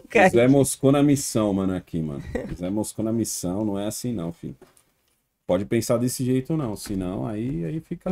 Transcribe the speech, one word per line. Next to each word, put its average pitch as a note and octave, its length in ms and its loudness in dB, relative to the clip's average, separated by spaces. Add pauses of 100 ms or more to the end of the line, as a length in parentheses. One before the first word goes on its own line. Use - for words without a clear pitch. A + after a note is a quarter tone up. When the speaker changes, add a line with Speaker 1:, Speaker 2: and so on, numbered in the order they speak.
Speaker 1:
o - 60 -20
Speaker 2:
Kaique. F#3+ 280 6
Speaker 1:
Zé A#2+ 120 6
moscou C#3 420 4
na C#3+ 120 4
missão, C3 500 2
mano, F#2+ 240 0
aqui, F2 240 -6
mano. C#2+ 220 -6 (280)
O - 40 -8
Zé F2+ 160 -6
moscou G#2+ 340 -4
na A2 80 -2
missão, G#2 500 -4
não G2+ 160 -2
é G2+ 80 -4
assim A#2 280 -6
não, E2+ 180 -6
filho." - 240 -14 (880)
Pode F#2 200 0
pensar A#2 340 2
desse B2 260 -2
jeito C3 320 0
não, A#2 200 -4
senão F#2+ 500 -4
aí, B2 400 -4
aí D#3 140 -6
fica - 320 -10